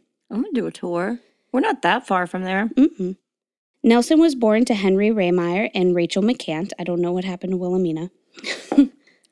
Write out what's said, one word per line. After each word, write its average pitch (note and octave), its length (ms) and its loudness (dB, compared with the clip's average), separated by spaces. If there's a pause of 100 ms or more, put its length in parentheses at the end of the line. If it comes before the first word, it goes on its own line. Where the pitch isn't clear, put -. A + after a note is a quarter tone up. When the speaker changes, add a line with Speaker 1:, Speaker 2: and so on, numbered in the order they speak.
(300)
Speaker 1:
I'm G#3+ 120 -4
gonna G4 120 -8
do G#3 120 -2
a E3 60 -8
tour. F#3 480 -6 (320)
We're B3+ 80 0
not G4 220 -2
that G#3 240 0
far F3+ 200 0
from F#3 180 -8
there. F#3+ 300 -2
Speaker 2:
Mm-mm. F#3+ 420 0 (680)
Nelson A#3+ 360 4
was D#4+ 160 4
born A3+ 320 2
to A#3 80 0
Henry G3 360 2
Rehmeyer F3+ 640 0
and F3+ 200 2
Rachel F3 280 -2
McCant. G3 560 -4
I F3+ 60 -8
don't F3 160 -4
know F3 120 -2
what F#3 120 -2
happened F#3 280 -6
to F#3 40 -2
Wilhelmina. F3+ 540 -2 (320)
<laughs> - 480 2 (420)